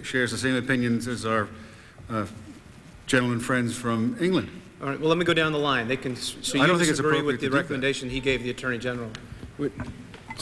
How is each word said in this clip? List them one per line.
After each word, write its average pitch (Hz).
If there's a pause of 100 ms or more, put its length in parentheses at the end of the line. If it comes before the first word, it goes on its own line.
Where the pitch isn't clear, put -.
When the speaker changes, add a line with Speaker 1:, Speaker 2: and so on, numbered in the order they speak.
Speaker 1:
shares 127
the 113
same 131
opinions 123
as 110
our, 110 (640)
uh, 107 (800)
gentlemen 123
friends 120
from 117
England. 170 (320)
Speaker 2:
All 143
right, 135
well, 156
let 165
me 175
go 170
down 160
the 151
line. 135
They 127
can 131
s-, -
so -
Speaker 1:
I -
Speaker 2:
you 139
Speaker 1:
don't 175
think 165
it's 135
Speaker 2:
disagree 151
Speaker 1:
appropriate 151
Speaker 2:
with 139
the 139
Speaker 1:
to -
do 131
that. -
Speaker 2:
recommendation 135
he 131
gave 127
the 123
Attorney 123
General? 120 (480)
We, 143 (720)